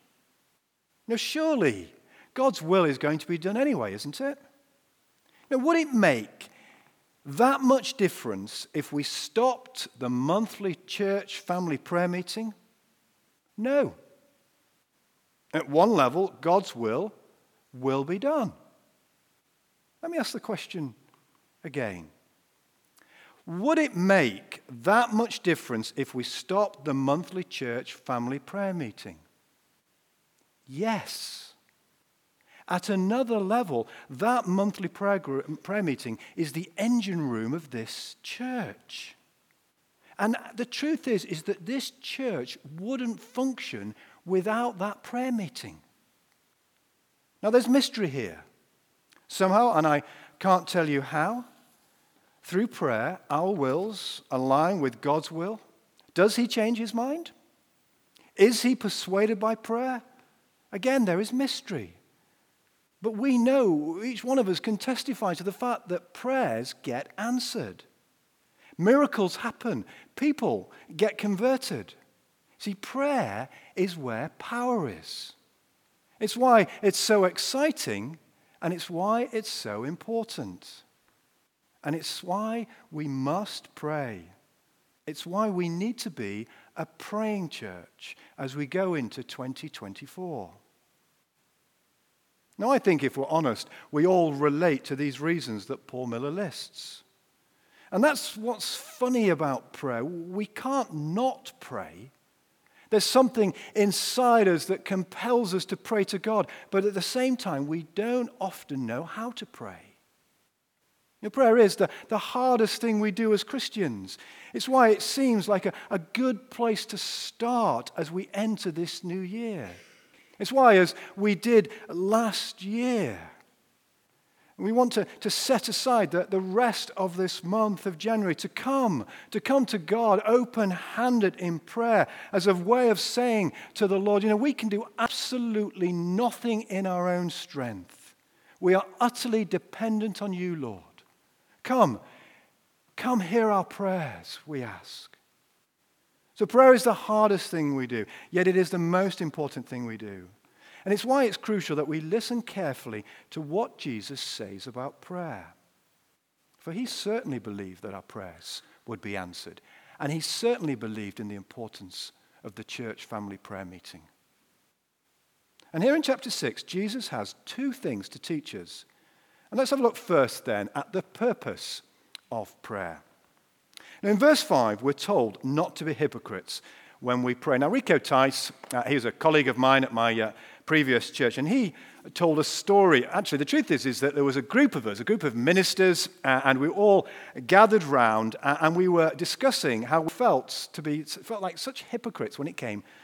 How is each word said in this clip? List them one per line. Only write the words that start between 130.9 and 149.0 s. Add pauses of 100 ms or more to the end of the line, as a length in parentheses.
in
prayer (240)
as
a
way
of
saying (220)
to
the
Lord,
"You
know,
we
can
do (120)
absolutely
nothing
in
our
own
strength. (440)
We
are (140)
utterly
dependent
on
you,
Lord. (800)
Come, (960)
come
hear
our
prayers,"
we
ask. (1200)
So
prayer
is
the
hardest
thing
we
do, (260)
yet
it
is
the
most